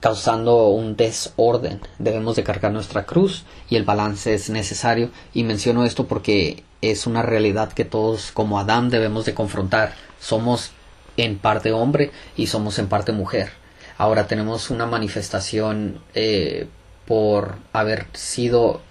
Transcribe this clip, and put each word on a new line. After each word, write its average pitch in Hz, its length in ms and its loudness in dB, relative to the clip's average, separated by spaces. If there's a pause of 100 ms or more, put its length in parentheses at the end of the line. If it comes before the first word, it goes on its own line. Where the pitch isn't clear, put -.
causando 113 680 4
un 107 280 0
desorden. 117 840 0 (180)
Debemos 110 380 -2
de 107 80 0
cargar 104 280 0
nuestra 107 320 -4
cruz - 400 0 (240)
y 117 80 2
el 104 80 2
balance 104 500 0
es 98 140 -4
necesario, 113 640 0 (240)
y 120 100 0
menciono 117 400 2
esto 117 220 0
porque 101 560 0 (180)
es 107 260 0
una 113 160 0
realidad 110 500 2
que 117 120 -2
todos 110 480 -2
como 104 260 0
Adán 113 300 2
debemos 110 380 0
de 107 80 -2
confrontar. 104 600 0 (260)
Somos 117 500 -2 (460)
en 107 220 -2
parte 110 340 0
hombre 143 400 2 (240)
y 110 100 -2
somos 107 320 -2
en 104 100 -2
parte 104 240 0
mujer. 101 380 -2 (480)
Ahora 107 300 2
tenemos 110 420 -4
una 117 160 -2
manifestación, 107 1120 -4 (140)
eh, 101 540 0 (360)
por 104 520 2 (160)
haber 107 400 0
sido 120 680 0 (100)